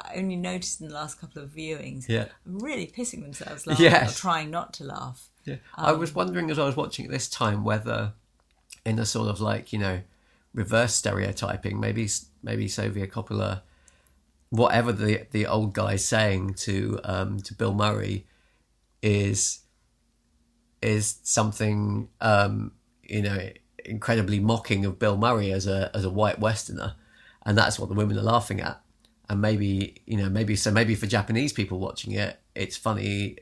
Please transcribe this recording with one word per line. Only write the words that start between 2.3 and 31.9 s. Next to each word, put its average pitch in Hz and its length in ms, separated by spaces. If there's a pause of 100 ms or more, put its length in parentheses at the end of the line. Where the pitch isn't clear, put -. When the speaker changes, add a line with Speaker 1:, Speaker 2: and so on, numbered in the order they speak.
Speaker 1:
really 208 420
pissing - 360
themselves 143 440
laughing 160 180
Speaker 2:
Yes. 139 320
Speaker 1:
or - 40
trying 160 300
not 170 240
to 156 100
laugh. - 440 (160)
Speaker 2:
Yeah. 139 120 (180)
I 156 180
was 160 180
Speaker 1:
Um, 151 60
Speaker 2:
wondering 175 360
as 147 80
I 147 60
was 127 100
watching 143 300
it - 40
this 135 180
time 104 360
whether 107 480 (720)
in 113 160
a 110 60
sort 113 220
of, 98 120
like, 107 320
you 110 80
know, 95 220 (520)
reverse 110 400
stereotyping, 101 840
maybe 107 240
s-, - 220 (160)
maybe 107 260
Sofia 101 400
Coppola, 101 540 (880)
whatever 117 420
the, 107 400
the 107 140
old 107 260
guy's 101 320
saying 98 500
to, 104 480
um, 98 380
to 101 140
Bill 107 200
Murray 101 500 (800)
is, 101 580 (1200)
is 107 420
something, 104 840 (120)
um, 104 520 (300)
you 104 200
know, 98 280 (340)
incredibly 104 540
mocking 107 460
of 95 140
Bill 104 180
Murray 107 360
as 95 140
a, 95 280
as 98 100
a 95 60
white 101 280
Westerner, 107 560 (500)
and 104 140
that's 110 200
what - 100
the 104 60
women 104 240
are 101 40
laughing 110 380
at. - 200 (480)
And 104 120
maybe, 101 640
you 110 120
know, 98 100
maybe, 104 280
so 107 140
maybe 110 240
for 107 120
Japanese 110 460
people 95 260
watching 101 340